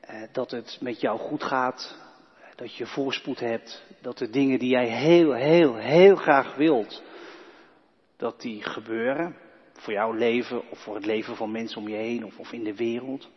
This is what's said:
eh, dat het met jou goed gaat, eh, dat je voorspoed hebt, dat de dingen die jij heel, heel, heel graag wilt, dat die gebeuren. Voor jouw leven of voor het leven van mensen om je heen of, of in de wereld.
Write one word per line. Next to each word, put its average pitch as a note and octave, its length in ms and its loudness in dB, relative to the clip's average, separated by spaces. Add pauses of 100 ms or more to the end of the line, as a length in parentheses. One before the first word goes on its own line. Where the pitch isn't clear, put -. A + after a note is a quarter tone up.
eh, G#2+ 220 -18 (100)
dat B2+ 180 -6
het - 300 -12
met B2 200 -8
jou A2+ 180 -2
goed - 240 -8
gaat, - 540 -4 (440)
eh, - 60 -20 (100)
dat - 180 -16
je A#2+ 120 -10
voorspoed C3+ 540 -6
hebt, - 440 -8 (160)
dat B2 180 -12
de A#2+ 120 -6
dingen C3+ 280 2
die B2 120 0
jij B2+ 180 2
heel, D3 460 6
heel, D3 400 6
heel D#3 420 8
graag C#3+ 380 2
wilt, C#3 480 0 (1120)
dat A#2 240 -8
die G#2+ 220 -10
gebeuren. A2+ 760 -6 (360)
Voor - 200 -10
jouw A2 200 -2
leven A#2 580 -2
of - 80 -16
voor G#2+ 160 -12
het G2+ 120 -10
leven A2 300 -4
van A2 140 -8
mensen A2+ 300 -8
om G#2 80 -10
je G#2+ 80 -8
heen A2+ 280 -6
of, G2 140 -18
of - 140 -16
in A#2+ 120 -10
de G#2 100 -6
wereld. A#2+ 640 -6